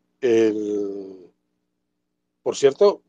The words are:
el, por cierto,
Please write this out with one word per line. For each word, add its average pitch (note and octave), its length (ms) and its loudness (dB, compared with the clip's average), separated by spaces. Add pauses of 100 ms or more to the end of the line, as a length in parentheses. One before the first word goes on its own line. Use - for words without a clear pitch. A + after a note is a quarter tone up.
(220)
el, G2+ 1080 -2 (1120)
por - 140 -6
cierto, D#3+ 520 2